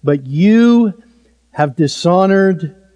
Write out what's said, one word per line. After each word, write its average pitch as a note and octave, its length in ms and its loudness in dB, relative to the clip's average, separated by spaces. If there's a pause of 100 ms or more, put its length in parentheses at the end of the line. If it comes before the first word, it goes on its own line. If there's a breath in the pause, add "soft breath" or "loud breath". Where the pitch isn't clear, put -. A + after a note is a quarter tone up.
But C#3 220 -2
you A3 760 2 (500 soft breath)
have D3 220 -4
dishonored F3+ 1000 0 (200)